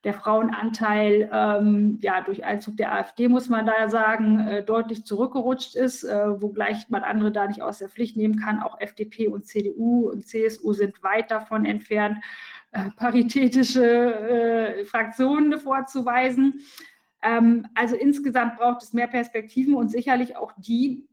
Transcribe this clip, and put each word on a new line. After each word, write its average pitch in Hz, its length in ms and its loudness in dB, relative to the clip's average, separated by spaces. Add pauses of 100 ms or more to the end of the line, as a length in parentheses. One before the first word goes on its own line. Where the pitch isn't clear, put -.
der 208 100 -4
Frauenanteil, 214 1160 0
ähm, 208 680 2
ja, 190 200 -2
durch 196 240 -8
Einzug 214 320 -6
der - 160 -2
A 202 80 -2
F - 160 -10
D, 247 100 0
muss 247 220 2
man 220 180 0
da 220 220 2
sagen, 220 500 2
äh, 208 240 -2
deutlich 226 420 -4
zurückgerutscht 254 680 -4
ist, 254 300 -2
äh, 208 360 -2
wogleich 208 500 -4
man 208 120 -2
andere 214 300 0
da 202 160 -2
nicht 208 120 -8
aus 208 180 -6
der 196 100 -12
Pflicht 233 280 -6
nehmen 214 220 0
kann. 214 240 -2
Auch - 180 -10
F 208 140 -10
D 214 100 -6
P 214 220 -4
und 208 200 -4
C 208 160 -4
D 202 140 -4
U 233 320 2
und - 160 -8
C 220 200 -2
S 220 180 -2
U 214 120 0
sind 202 280 -2
weit 220 300 -2
davon 214 320 -2
entfernt, 214 540 -2 (520)
äh, 196 260 -6
paritätische, 247 840 2
äh, 226 1000 2
Fraktionen 277 760 2
vorzuweisen. 262 1000 0 (640)
Ähm, 233 520 4
also 233 220 0
insgesamt 254 640 0
braucht 240 260 0
es - 80 -14
mehr 240 160 0
Perspektiven 247 680 -2
und 233 140 0
sicherlich 247 480 0
auch - 200 -10
die 247 560 -2